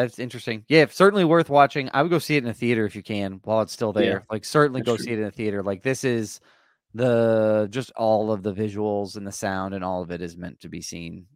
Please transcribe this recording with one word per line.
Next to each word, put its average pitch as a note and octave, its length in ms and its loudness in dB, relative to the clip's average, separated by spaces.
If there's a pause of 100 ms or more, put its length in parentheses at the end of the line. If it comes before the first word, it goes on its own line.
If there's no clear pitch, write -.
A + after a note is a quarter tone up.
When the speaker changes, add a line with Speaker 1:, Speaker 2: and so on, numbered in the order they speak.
Speaker 1:
it's A#2 120 -8
interesting. A#2 500 -8
Yeah, D3 220 4
certainly G3 340 4
worth E3 260 4
watching. C#3 420 4
I C#3 100 2
would E3+ 80 0
go E3+ 80 2
see D3+ 180 0
it B2+ 80 0
in A#2 60 -4
a G#2+ 40 -4
theater A#2 320 0
if G2 100 -6
you G2+ 60 -12
can, G2 420 -6
while A2 180 2
it's G2+ 100 -6
still G#2+ 220 -2
Speaker 2:
Yeah. G#2+ 80 2
Speaker 1:
there. G2 280 0
Like, G#2+ 140 -6
certainly C#3+ 360 2
Speaker 2:
That's B2 60 -4
Speaker 1:
go A#2+ 100 2
Speaker 2:
true. G#2 80 -4
Speaker 1:
see A#2+ 80 -4
it A2 60 -2
in G#2+ 60 0
a G2+ 60 -4
theater. G2+ 320 -4
Like, G2 200 -4
this C3 220 -2
is, A#2 360 -2 (540)
the, A2+ 760 4
just B2 260 -6
all A2 360 2
of G2 100 -4
the G#2 120 -2
visuals G2+ 600 -2
and G2+ 100 -10
the G2 60 -10
sound G2 420 -4
and F#2 100 -6
all F#2 180 -4
of E2+ 80 -10
it F2 120 -6
is E2+ 140 -10
meant F2 240 -14
to E2+ 80 -16
be E2+ 120 -12
seen. E2+ 560 -12